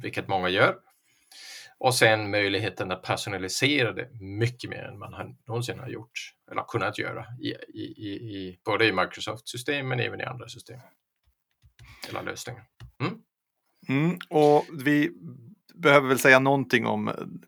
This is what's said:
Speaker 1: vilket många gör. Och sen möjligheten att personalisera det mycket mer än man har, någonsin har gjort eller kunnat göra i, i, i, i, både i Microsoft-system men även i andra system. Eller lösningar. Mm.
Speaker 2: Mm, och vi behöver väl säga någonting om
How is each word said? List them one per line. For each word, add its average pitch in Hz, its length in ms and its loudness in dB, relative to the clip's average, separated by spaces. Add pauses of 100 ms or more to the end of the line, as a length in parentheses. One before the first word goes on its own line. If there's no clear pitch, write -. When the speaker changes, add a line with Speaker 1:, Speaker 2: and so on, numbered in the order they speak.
Speaker 1:
vilket 98 260 -8
många 92 220 0
gör. 120 260 4 (1040)
Och 123 160 2
sen 110 360 4
möjligheten 101 600 0
att 92 120 -8
personalisera 107 880 -2
det - 160 -10 (120)
mycket 104 480 -4
mer - 140 -10
än 104 160 -16
man 95 140 -14
har, - 220 -14 (120)
någonsin 120 320 -6
har 127 80 -12
gjort - 240 -12 (400)
eller 101 160 -6
kunnat 104 300 -4
göra - 280 -8 (160)
i, 113 80 -6
i, - 320 -12 (160)
i, 104 120 -12 (280)
i, 92 280 -12
både 110 200 2
i 107 60 6
Microsoft-system 117 960 -4
men 127 120 -2
även 101 220 -4
i - 20 -8
andra - 240 -10
system. - 320 -18 (1300)
Eller - 140 -8
lösningar. 98 400 -10 (380)
Mm. 170 120 -4 (760)
Speaker 2:
Mm, 156 280 0 (120)
och 147 360 6 (200)
vi 147 260 4 (640)
behöver 143 320 6
väl 131 120 4
säga 131 200 10
någonting 135 460 2
om 107 260 -2 (360)